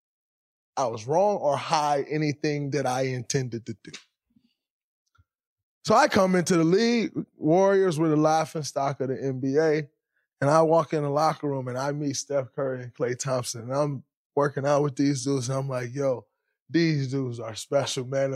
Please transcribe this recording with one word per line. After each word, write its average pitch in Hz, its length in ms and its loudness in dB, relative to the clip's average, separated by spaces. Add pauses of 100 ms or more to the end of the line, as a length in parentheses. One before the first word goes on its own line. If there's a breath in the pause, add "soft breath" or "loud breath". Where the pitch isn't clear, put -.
(760)
I 135 100 0
was 113 200 -8
wrong 190 300 2
or 139 200 0
hide 147 520 0
anything 147 600 -2
that 139 140 -2
I 127 180 -2
intended 127 640 -4
to 110 160 -8
do. - 80 -18 (1900)
So 214 100 4
I 285 120 6
come 185 280 4
into 180 200 2
the 165 80 6
league. 220 480 2 (260)
Warriors 185 640 2
were 165 100 2
the 151 60 4
laughing 156 480 2
stock 139 380 -4
of 127 80 -4
the 120 120 -6
N 131 180 -4
B 135 180 0
A. 156 300 2 (540)
And 139 80 2
I 160 120 6
walk 160 320 2
in 151 100 -2
the 143 60 -2
locker 151 380 0
room 135 200 -4
and 123 100 -8
I 139 140 -4
meet 147 260 -4
Steph 113 360 -4
Curry 131 300 -6
and 120 100 -14
Klay 123 240 -4
Thompson. 123 440 -4
And 123 120 -8
I'm 143 300 -2 (320)
working 143 300 0
out 143 180 4
with 143 120 -2
these 139 280 0
dudes. 131 260 -2
And 135 80 -2
I'm 135 120 -6
like, 123 240 -6
"Yo, 135 320 -2 (440)
these 147 420 2
dudes 127 280 -4
are 110 160 -10
special, 131 500 -2
man. 135 300 -2